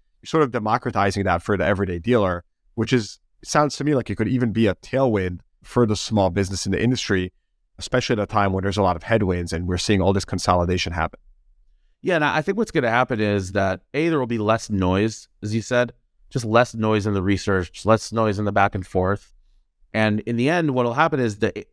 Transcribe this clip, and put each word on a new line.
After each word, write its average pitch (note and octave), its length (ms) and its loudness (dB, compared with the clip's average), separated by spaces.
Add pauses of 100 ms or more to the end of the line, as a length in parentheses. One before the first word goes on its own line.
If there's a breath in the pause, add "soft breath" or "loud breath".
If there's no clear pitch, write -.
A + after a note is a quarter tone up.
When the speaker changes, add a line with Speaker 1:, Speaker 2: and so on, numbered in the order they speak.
(220)
Speaker 1:
you're - 60 -20
sort D#3 160 2
of A#2+ 80 -2
democratizing G#2+ 720 0
that F2+ 180 0
for G2+ 140 0
the F2+ 100 0
everyday F#2 320 0
dealer, F#2 460 0 (300)
which A#2 180 -4
is, A#2 260 0 (240)
it - 60 -18
sounds D3 280 0
to C#3+ 80 -6
me D3 100 2
like A#2+ 140 -2
it G2+ 60 -4
could G#2 140 -2
even A#2+ 240 0
be A2 160 2
a F2+ 80 0
tailwind G#2 640 0 (220)
for B2 220 2
the G#2 120 2
small G2+ 340 0
business F#2+ 340 -2
in G2 80 -2
the F2 100 0
industry, G2+ 500 0 (460)
especially B2 360 -2
at G#2 60 0
a G2+ 60 -2
time G2+ 260 2
when F#2+ 100 -2
there's G2 160 -2
a G2+ 40 2
lot F2+ 140 2
of D#2+ 60 -10
headwinds F#2 500 0
and F2 140 -4
we're F#2 100 0
seeing G2 240 2
all F#2+ 120 4
this F#2+ 120 -2
consolidation F2+ 680 0
happen. E2 260 -4 (840)
Speaker 2:
Yeah, F3+ 160 -2
and D3+ 80 0
I C#3+ 180 0
think G3 140 -4
what's A3 140 -2
gonna A#2+ 200 0
happen A#2+ 300 0
is G2+ 320 0
that, G2 300 -2 (120)
A, D#3+ 140 0
there D#3+ 100 2
will B2 80 -2
be A2+ 120 -2
less A2 320 -2
noise, G2 580 0 (140)
as G#2+ 120 -4
you A2+ 80 0
said, B2 300 0 (380)
just A#2+ 160 -6
less A#2 280 4
noise A2 320 0
in G#2 60 0
the G2 100 -2
research, F#2+ 600 -2
less A2 260 2
noise A2 280 0
in G#2 80 -2
the G2+ 60 -2
back G2+ 220 2
and F#2+ 120 -8
forth. F#2 480 -2 (580)
And G#2+ 280 0
in A#2 160 -4
the B2 120 2
end, D#3+ 260 0
what'll A#2+ 200 0
happen D3+ 260 0
is G#2+ 200 -2
that G#2+ 320 -2